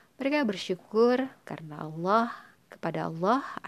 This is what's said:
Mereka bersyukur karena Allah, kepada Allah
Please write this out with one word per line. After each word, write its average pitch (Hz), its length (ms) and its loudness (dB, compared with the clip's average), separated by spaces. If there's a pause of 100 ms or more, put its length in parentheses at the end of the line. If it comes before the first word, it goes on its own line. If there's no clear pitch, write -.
(160)
Mereka 277 320 0
bersyukur 226 800 2 (160)
karena 156 400 -10
Allah, 185 480 2 (400)
kepada 165 400 -4
Allah 196 320 2 (240)